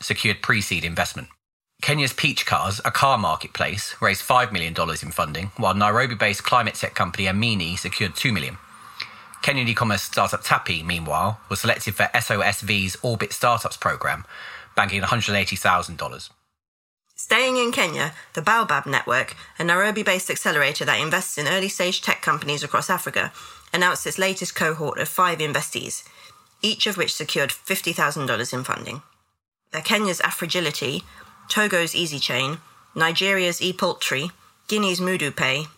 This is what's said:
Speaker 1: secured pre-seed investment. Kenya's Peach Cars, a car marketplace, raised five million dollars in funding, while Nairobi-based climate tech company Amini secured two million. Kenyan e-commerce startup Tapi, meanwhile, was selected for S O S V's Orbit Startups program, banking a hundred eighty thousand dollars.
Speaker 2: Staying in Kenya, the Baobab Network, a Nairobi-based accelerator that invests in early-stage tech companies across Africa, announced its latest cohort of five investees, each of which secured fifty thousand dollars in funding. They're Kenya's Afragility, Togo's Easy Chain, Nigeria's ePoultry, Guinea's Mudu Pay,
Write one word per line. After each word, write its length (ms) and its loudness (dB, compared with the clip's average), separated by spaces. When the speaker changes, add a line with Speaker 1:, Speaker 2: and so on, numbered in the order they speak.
Speaker 1:
secured 400 0
pre-seed 420 0
investment. 460 -2
Kenya's 300 2
Peach 340 0
Cars, 380 0
a 80 0
car 260 4
marketplace, 840 -2
raised 200 2
five 300 4
million 220 -2
dollars 280 -2
in 100 -8
funding, 440 -4
while 180 4
Nairobi-based 680 2
climate 320 4
tech 180 -4
company 300 0
Amini 560 2
secured 380 -4
two 160 0
million. 240 -2
Kenyan 280 2
e-commerce 340 2
startup 400 0
Tapi, 400 0
meanwhile, 560 0
was 120 -2
selected 340 0
for 180 2
S 160 0
O 120 2
S 180 2
V's 420 -2
Orbit 300 -2
Startups 460 0
program, 480 -2
banking 260 2
a 60 0
hundred 280 2
eighty 200 0
thousand 420 2
dollars. 320 -8
Speaker 2:
Staying 380 2
in 160 2
Kenya, 400 0
the 80 -4
Baobab 440 2
Network, 520 0
a 60 -2
Nairobi-based 680 2
accelerator 540 2
that 160 4
invests 380 -2
in 100 0
early-stage 540 0
tech 200 -2
companies 400 -2
across 280 0
Africa, 420 -2
announced 340 2
its 140 -4
latest 340 -2
cohort 460 -2
of 80 -2
five 320 2
investees, 640 -4
each 260 0
of 100 -2
which 160 0
secured 400 -2
fifty 400 -4
thousand 320 0
dollars 260 -2
in 140 -4
funding. 360 -6
They're 100 -6
Kenya's 380 0
Afragility, 840 -2
Togo's 480 2
Easy 240 -2
Chain, 380 0
Nigeria's 680 2
ePoultry, 680 -2
Guinea's 320 0
Mudu 340 0
Pay, 340 0